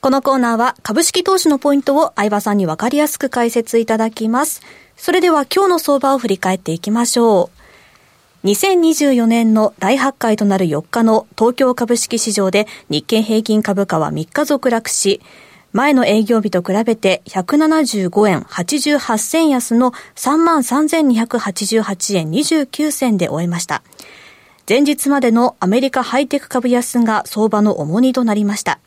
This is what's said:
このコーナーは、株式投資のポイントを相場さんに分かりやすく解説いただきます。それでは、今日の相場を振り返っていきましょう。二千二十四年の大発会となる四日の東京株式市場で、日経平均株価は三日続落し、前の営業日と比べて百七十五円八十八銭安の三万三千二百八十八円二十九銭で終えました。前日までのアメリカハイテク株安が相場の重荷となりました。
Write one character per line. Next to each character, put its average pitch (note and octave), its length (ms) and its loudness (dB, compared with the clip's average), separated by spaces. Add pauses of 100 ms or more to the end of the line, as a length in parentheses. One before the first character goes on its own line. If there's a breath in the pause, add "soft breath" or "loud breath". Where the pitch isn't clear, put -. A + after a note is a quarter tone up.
こ C4+ 100 0
の C4+ 120 0
コ C4+ 120 2
ー - 20 0
ナ A#3+ 180 0
ー A3 40 -2
は、 A#3+ 260 0
株 A3+ 180 0
式 F4+ 220 -2
投 F#4+ 140 2
資 F4 100 0
の C#4+ 100 2
ポ C#4+ 140 0
イ C#4+ 60 2
ン C4+ 40 -2
ト C#4 140 0
を D4+ 180 0
相 G#3 160 -2
場 G#3 100 0
さ G#3 120 -2
ん G#3 40 2
に G3 100 2
分 D#3+ 100 -2
か A3+ 120 -4
り C#4+ 80 -2
や D4 120 0
す - 100 -8
く C4+ 100 -4
解 A#3+ 220 -2
説 A#3 280 -2
い A3+ 60 0
た A3+ 140 -2
だ A3 140 -2
き A3 160 -6
ま B3+ 180 0
す。 - 160 -10 (340 loud breath)
そ - 140 -6
れ F4+ 100 2
で F4+ 80 2
は、 D4+ 160 2
今 G4 220 0
日 F#4 40 2
の F4 100 2
相 C#4+ 180 0
場 C4+ 160 2
を C4+ 40 0
振 A#3+ 100 -4
り F#3+ 100 0
返 F#3 160 -2
っ F#3+ 60 -6
て D#3+ 100 -8
い E3 80 -4
き G3+ 140 -4
ま A#3 120 0
し A#3+ 140 0
ょ G#3+ 340 4
う。 - 60 -20 (840 soft breath)
二 G3+ 100 2
千 F#4 260 2
二 D#4+ 140 4
十 C#4+ 180 2
四 A#3+ 140 2
年 A3+ 280 4
の G#3+ 260 2
大 A3 180 2
発 C4+ 220 -2
会 A3 160 0
と G#3+ 80 -2
な G3+ 120 2
る F#3 120 0
四 D3+ 140 -2
日 - 200 -2
の A3 240 2 (100)
東 A#3+ 200 2
京 B3+ 180 2
株 A#3+ 220 -2
式 A#3 240 -4
市 A3+ 100 -4
場 G3 220 0
で、 G#3 160 0 (200 loud breath)
日 D3+ 140 -2
経 A3 200 0
平 A3 200 0
均 G#3+ 180 0
株 G3 260 -2
価 E3 120 -2
は D#3 140 -2
三 D3+ 140 -6
日 - 180 -2
続 C#4 260 -2
落 A3+ 180 -2
し、 - 320 -2 (520 loud breath)
前 C4+ 220 2
の B3+ 120 2
営 G#3+ 160 2
業 A3 180 2
日 G3+ 120 -4
と F3+ 100 0
比 F#3 100 -4 (120)
べ A3+ 100 0
て F#3+ 320 0
百 F#3+ 320 -2
七 D#4 260 2
十 G3+ 240 -2
五 G#3 200 2
円 E3+ 200 0
八 F3+ 300 -4
十 D4 200 0
八 A3 200 -2
銭 D#4+ 300 0
安 B3 260 0
の B3 180 2 (220 loud breath)
三 D#4 300 0
万 D#4+ 180 2
三 D4 260 0
千 D#4 200 2
二 A#3+ 80 4
百 A3+ 220 -2
八 G3 280 -6
十 A3 160 0
八 G3+ 340 -4
円 D#3 140 -2
二 B3 140 0
十 D4+ 220 0
九 D4+ 260 -4
銭 A#3 260 0
で F3 100 0
終 D#3 160 -4
え F3 40 -2
ま E3+ 100 -4
し - 80 -6
た。 - 160 -6 (840 loud breath)
前 B3+ 160 2
日 C#4+ 260 0
ま C#4 100 2
で B3 140 2
の A#3+ 260 2
ア - 80 -2
メ G#3+ 140 2
リ C4 100 -2
カ B3+ 140 -2
ハ B3+ 160 -2
イ C#4 80 -2
テ C#4+ 100 -2
ク - 100 -8
株 B3 200 -2
安 A#3+ 320 0
が A3 260 0
相 G#3+ 220 -2
場 G#3 140 2
の G#3 180 0
重 D#3 180 -2
荷 C4 140 2
と B3+ 100 0
な A3+ 100 0
り G#3 120 0
ま G3+ 100 -2
し - 80 -8
た。 - 240 -4